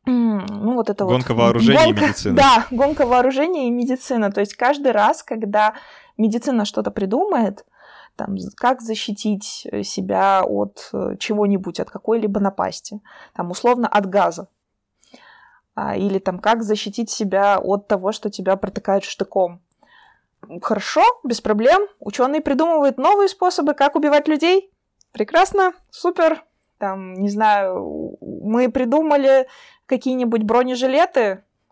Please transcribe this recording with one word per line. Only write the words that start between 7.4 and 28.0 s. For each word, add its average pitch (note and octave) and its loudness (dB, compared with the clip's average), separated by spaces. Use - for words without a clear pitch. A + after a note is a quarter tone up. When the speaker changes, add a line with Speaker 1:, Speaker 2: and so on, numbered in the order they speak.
Speaker 1:
там, - -8
з-, F#3 -12
как B3+ 0
защитить, G#3+ -6
э, G#3 -6
себя F#3+ 0
от, G3+ -6
э, F#3+ -6
чего-нибудь, G3+ -2
от - -6
какой-либо G#3+ -4
напасти, G3 -4
там, F3 -8
условно, A#3+ 0
от G3+ 0
газа. F#3 -2
А, G3+ -6
или F#3+ -2
там, F#3 -4
как A3+ 0
защитить G#3+ -4
себя G3 0
от G3+ -2
того, F#3+ -2
что - -8
тебя F#3+ -2
протыкают G3 -4
штыком. F3+ -4
Хорошо, G#3+ -2
без A#3+ -4
проблем. B3+ 2
Ученые C4+ -2
придумывают D4 2
новые G4 4
способы, F4+ 0
как C#4+ 0
убивать D4 2
людей. E4+ 2
Прекрасно, F#4 0
супер. E4 0
Там, F#3+ -8
не G3 -2
знаю, G3+ -2